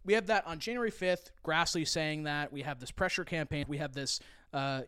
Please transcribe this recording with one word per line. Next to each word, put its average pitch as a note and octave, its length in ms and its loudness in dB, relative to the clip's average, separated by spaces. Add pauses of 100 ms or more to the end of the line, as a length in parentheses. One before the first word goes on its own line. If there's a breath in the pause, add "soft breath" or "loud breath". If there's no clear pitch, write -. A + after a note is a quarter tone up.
we G3 100 4
have G#3+ 120 4
that G3+ 220 4
on E3 100 -4
January A#3 320 0
fifth, F3+ 420 0 (140)
Grassley D#3+ 420 2
saying D#3 360 0
that. D3 280 -2
We C#3 120 -6
have C#3 160 -6
this C#3+ 100 -12
pressure F#3 340 0
campaign. D3+ 440 -2
We C#3+ 100 -4
have D3 160 -4
this, C3+ 260 -2 (340 loud breath)
uh, C3+ 340 0